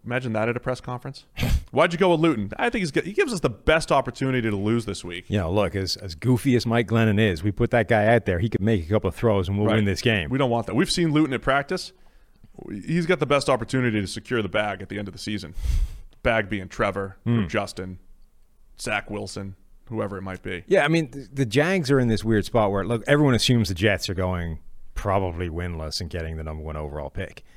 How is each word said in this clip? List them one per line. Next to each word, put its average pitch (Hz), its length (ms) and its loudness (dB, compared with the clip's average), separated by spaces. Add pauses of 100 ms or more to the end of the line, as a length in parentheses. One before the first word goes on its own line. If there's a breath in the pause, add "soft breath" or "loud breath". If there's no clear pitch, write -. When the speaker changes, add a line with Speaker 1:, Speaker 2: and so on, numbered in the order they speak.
Speaker 1:
imagine 120 280 -4
that 110 160 0
at 120 80 -2
a - 20 -8
press 123 220 -4
conference. 127 440 -12 (220)
<laughs> - 240 0
Why'd 165 220 4
you 165 60 -2
go 185 120 6
with 165 80 4
Luton? 110 380 2
I 240 120 0
think 233 120 -2
he's 160 100 -2
g-, 156 100 0
he 185 120 -6
gives 330 200 0
us 180 60 -4
the 143 100 2
best 156 420 0
opportunity 131 580 0
to 104 60 0
lose 107 300 0
this 101 180 -8
week. 90 260 -10
Speaker 2:
You 101 100 2
know, 85 120 0
look, 101 240 2
as, 95 200 -2
as 85 200 -10
goofy 123 400 2
as 113 100 2
Mike 117 220 2
Glennon 110 320 4
is, 92 240 2
we 104 80 0
put 117 200 0
that 117 160 4
guy 107 200 4
out 117 180 4
there, 90 140 0
he 113 100 0
could 104 120 -4
make 101 240 2
a 80 40 -8
couple 104 180 0
of 87 80 -4
throws 101 320 2
and 98 100 -2
we'll 104 100 2
Speaker 1:
Right. 110 100 2
Speaker 2:
win 104 80 2
this 98 160 0
game. 101 280 2
Speaker 1:
We 127 80 -2
don't 135 120 2
want 117 180 -2
that. 92 80 -4
We've 175 160 2
seen 165 220 2
Luton 151 200 2
at 113 80 -4
practice. 143 520 -2 (760)
He's 160 360 -2
got 170 140 2
the 147 60 0
best 139 240 2
opportunity 117 520 2
to 95 60 -2
secure 113 340 -4
the 98 80 -4
bag 104 320 -2
at 95 80 -12
the 101 100 -6
end 104 80 -8
of 92 60 -10
the 101 60 -16
season. 101 340 -8 (680 loud breath)
Bag 113 260 2
being 95 180 -6
Trevor, 98 480 -2 (100)
or 117 60 2 (120)
Speaker 2:
Hmm. 90 40 -4
Speaker 1:
Justin, 92 520 -6 (800)
Zach 104 280 -4
Wilson, 101 460 -8 (300)
whoever 104 320 -6
it 95 40 -10
might 95 220 -10
be. 90 240 -8
Speaker 2:
Yeah, 175 160 4
I 147 60 2
mean, 160 220 2
th-, 139 200 -14
the 135 140 -2
Jags 147 440 2
are 139 100 6
in 120 100 4
this 107 160 0
weird 110 180 4
spot 107 280 2
where, 98 120 0
look, 113 240 -2
everyone 147 280 6
assumes 117 340 4
the 98 60 -4
Jets 98 340 0
are 98 40 -4
going 87 460 -2 (360)
probably 92 540 0
winless 80 520 -6
and 85 80 -8
getting 80 260 -6
the 80 80 -8
number 78 200 -8
one 78 120 -8
overall 73 340 -8
pick. - 340 -10 (120 soft breath)